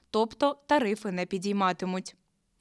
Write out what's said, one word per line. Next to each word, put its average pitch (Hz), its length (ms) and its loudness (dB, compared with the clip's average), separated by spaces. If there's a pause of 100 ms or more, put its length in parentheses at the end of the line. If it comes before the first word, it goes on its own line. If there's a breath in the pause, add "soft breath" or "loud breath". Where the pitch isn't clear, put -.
(100)
тобто 226 460 0 (100)
тарифи 220 460 2
не 180 140 -2
підійматимуть. 185 880 -2 (440)